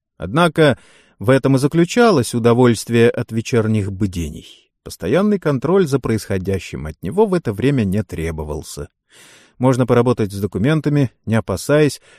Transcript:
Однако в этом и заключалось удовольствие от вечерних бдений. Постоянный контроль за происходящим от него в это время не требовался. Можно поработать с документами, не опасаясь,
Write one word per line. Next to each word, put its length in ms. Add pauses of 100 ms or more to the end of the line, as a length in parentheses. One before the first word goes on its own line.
(180)
Однако 600 (420)
в 100
этом 240
и 60
заключалось 760
удовольствие 760
от 220
вечерних 600
бдений. 800 (100)
Постоянный 560
контроль 480
за 140
происходящим 840
от 180
него 220
в 80
это 180
время 320
не 180
требовался. 840 (680)
Можно 280
поработать 460
с 80
документами, 720 (120)
не 120
опасаясь, 640 (180)